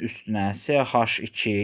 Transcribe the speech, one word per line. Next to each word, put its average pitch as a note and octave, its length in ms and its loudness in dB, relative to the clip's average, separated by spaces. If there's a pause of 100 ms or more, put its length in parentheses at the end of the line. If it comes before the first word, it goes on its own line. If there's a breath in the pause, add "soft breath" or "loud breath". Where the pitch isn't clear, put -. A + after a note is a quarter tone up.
üstünə G#2+ 480 -2
C C#3 320 2
H A#2 400 2
iki, G#2 400 -2